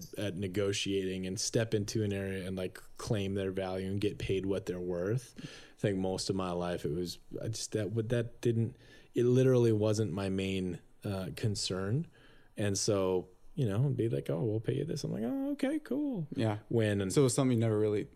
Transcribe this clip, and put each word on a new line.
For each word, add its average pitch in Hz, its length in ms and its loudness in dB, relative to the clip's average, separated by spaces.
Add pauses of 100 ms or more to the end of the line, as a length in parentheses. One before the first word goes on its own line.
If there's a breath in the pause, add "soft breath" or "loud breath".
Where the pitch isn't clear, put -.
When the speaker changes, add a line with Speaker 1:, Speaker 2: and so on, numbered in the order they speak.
(180)
Speaker 1:
at 98 200 -4
negotiating 98 880 0
and 95 120 -4
step 113 360 0
into 107 280 0
an 101 80 0
area 95 360 -4
and, 95 100 -4
like, 92 240 -6 (160)
claim 98 380 0
their 95 160 0
value 95 340 -2
and 98 160 -2
get 101 160 0
paid 95 260 0
what 95 220 0
they're 90 140 -4
worth. 90 600 -2
I - 420 -14
think 101 180 2
most 95 320 -2
of 98 40 0
my 92 140 -2
life 87 340 -2
it 78 80 -2
was, 85 280 -4 (240)
I 110 60 -4
just, - 240 -8
that, 104 180 -2
what, 110 180 -2
that 120 320 -2
didn't, 117 340 2 (400 loud breath)
it 120 80 4
literally 127 480 6
wasn't 107 400 2
my 98 180 -2
main, 95 500 0 (240)
uh, 95 320 -4
concern. 101 720 -2 (500 soft breath)
And 101 200 0
so, 92 500 2 (280)
you 135 120 2
know, 98 120 0
be 117 300 2
like, 139 200 -2
"Oh, 160 140 0
we'll 110 160 0
pay 123 160 -2
you - 100 -2
this." 156 180 -6
I'm 160 80 -2
like, 196 140 -4
"Oh, 269 260 -2
okay, 285 280 -2
cool." 262 560 -4
Speaker 2:
Yeah. 107 220 0 (120)
Speaker 1:
When 104 400 2
Speaker 2:
So 143 120 4
it - 40 8
was 123 80 4
something 127 240 4
you 113 40 4
never 110 180 2
really, 104 360 2